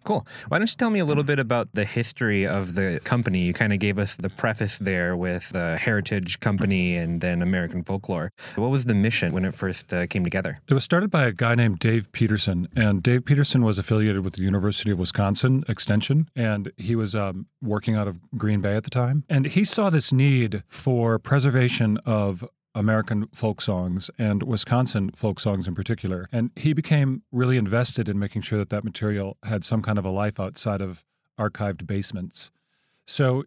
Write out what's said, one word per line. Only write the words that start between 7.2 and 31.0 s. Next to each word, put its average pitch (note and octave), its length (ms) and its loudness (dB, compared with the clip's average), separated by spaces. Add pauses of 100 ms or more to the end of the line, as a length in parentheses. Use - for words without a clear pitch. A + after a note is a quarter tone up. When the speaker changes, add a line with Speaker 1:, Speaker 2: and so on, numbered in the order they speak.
Speaker 1:
American F2 420 -2
Folklore. F#2+ 480 -4 (240)
What A2+ 140 0
was C3 160 0
the A#2 100 2
mission G#2 380 2
when F#2 100 0
it F#2+ 100 -2
first, - 400 -6
uh, F2 140 0
came F#2+ 160 -2
together? F2 460 -4
Speaker 2:
It - 40 4
was C3+ 120 2
started F#3 260 0
by D3 140 2
a A2+ 80 0
guy A#2 220 2
named A2 240 4
Dave A2+ 340 0
Peterson, G2 600 0
and G#2 300 2
Dave B2 220 2
Peterson C#3 380 4
was G#2+ 140 2
affiliated G#2 460 2
with F#2 120 -6
the F#2+ 80 -4
University G2+ 480 0
of F2+ 80 0
Wisconsin G#2 680 2
Extension, A#2 680 0
and G#2+ 400 -2
he A2 180 -2
was, G#2+ 180 -2
um, G2 340 -4 (140)
working G#2+ 340 -2
out G#2 120 0
of F2 140 -8 (160)
Green G#2 240 2
Bay G2+ 160 0
at A2 80 -4
the - 40 -14
time. B2+ 380 0
And C3+ 200 2
he G3+ 180 2
saw G3+ 240 2
this D#3 240 2
need B2+ 560 4
for A#2 500 0
preservation B2 840 2
of G#2 420 0 (280)
American G#2+ 580 2
folk G#2+ 260 -2
songs F2+ 600 -2
and G#2 240 2
Wisconsin A#2 640 0
folk G#2 300 -2
songs F#2+ 280 0
in F2+ 60 -4
particular. F#2 580 -4
And A#2+ 240 0
he D#3 180 0
became C#3+ 580 0
really B2+ 260 2
invested A#2 500 0
in G2+ 120 -2
making G2+ 240 -4
sure G#2+ 160 -2
that G2 100 -2
that G#2 140 -4
material G2+ 580 -4
had G2+ 240 -4
some A2 160 0
kind G#2 160 0
of F#2+ 80 -2
a F#2+ 60 -2
life G#2 280 -2
outside G2 400 -2
of F#2 240 -8 (360)